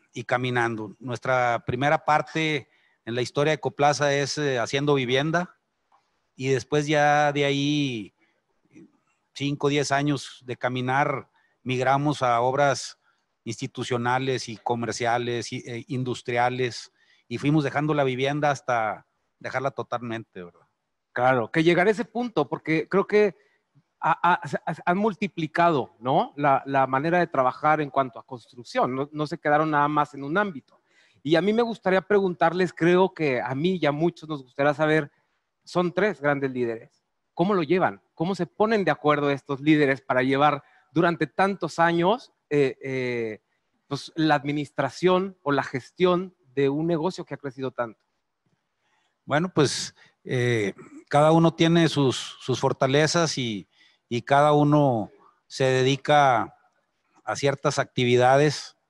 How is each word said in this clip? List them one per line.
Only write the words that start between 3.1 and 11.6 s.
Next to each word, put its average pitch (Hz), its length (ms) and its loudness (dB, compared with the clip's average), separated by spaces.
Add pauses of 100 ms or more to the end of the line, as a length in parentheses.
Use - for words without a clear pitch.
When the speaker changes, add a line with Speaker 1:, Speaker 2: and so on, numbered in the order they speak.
Speaker 1:
la 123 60 -2
historia 147 300 0
de 156 60 0
Ecoplaza 143 580 0
es, 143 240 -2
eh, 143 200 -2
haciendo 143 360 0
vivienda 139 600 -2 (800)
y 131 140 -4
después 143 380 0
ya 147 460 2
de 143 120 0
ahí, 139 680 -2 (1200)
cinco 143 320 -2
o 139 40 0
diez 143 220 0
años 143 540 -2
de 120 100 -10
caminar, 127 720 -2 (340)